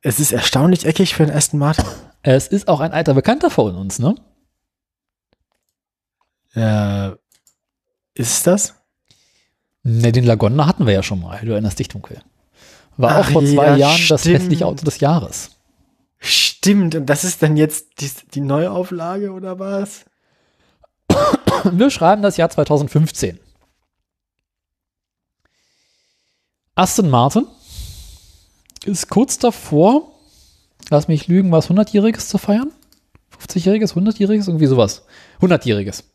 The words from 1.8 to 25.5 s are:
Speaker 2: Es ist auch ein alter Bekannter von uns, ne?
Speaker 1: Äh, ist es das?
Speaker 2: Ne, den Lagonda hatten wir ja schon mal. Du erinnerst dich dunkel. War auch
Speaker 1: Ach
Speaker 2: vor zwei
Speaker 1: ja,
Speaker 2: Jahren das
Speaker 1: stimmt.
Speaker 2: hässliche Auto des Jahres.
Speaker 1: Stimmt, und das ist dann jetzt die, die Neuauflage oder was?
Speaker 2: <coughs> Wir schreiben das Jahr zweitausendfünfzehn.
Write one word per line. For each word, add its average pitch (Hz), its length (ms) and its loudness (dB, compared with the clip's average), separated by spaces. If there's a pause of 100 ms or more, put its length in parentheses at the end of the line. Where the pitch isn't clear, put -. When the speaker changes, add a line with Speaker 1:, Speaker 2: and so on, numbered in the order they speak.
Speaker 2:
Es 135 260 2
ist 202 200 -2
auch 151 120 2
ein 165 120 -4
alter 156 220 0
Bekannter 254 360 2
von 107 240 0
uns, 95 240 -8
ne? 143 160 0 (2500)
Speaker 1:
Äh, 104 640 -2 (1000)
ist 120 220 -4
es - 60 -4
das? 190 320 0 (1080)
Speaker 2:
Ne, 117 300 0
den 123 120 2
Lagonda 117 420 2
hatten 170 200 0
wir 107 60 2
ja 98 100 2
schon 95 180 -6
mal. 85 220 -14
Du 113 100 -6
erinnerst 107 260 -4
dich - 100 -6
dunkel. - 320 -16 (760)
War 123 220 2
auch 147 60 4
Speaker 1:
Ach 131 60 -2
Speaker 2:
vor 151 120 4
zwei 143 260 4
Speaker 1:
ja, 143 80 6
Speaker 2:
Jahren 147 320 4
das 151 140 2
Speaker 1:
stimmt. 175 180 4
Speaker 2:
hässliche 175 260 0
Auto 160 180 -6
des - 160 -4
Jahres. 147 560 -4 (640)
Speaker 1:
Stimmt, - 760 0
und 151 120 -4
das 147 180 0
ist - 180 -4
dann 156 140 2
jetzt - 440 -2
die, 139 100 -8 (240)
die 143 80 -6
Neuauflage 180 920 -4
oder 185 260 -12
was? 196 460 -8 (1040)
Speaker 2:
<coughs> - 640 0
Wir 226 180 2
schreiben 196 300 2
das 202 160 -2
Jahr 170 140 0
zweitausendfünfzehn. 147 880 -2 (3250)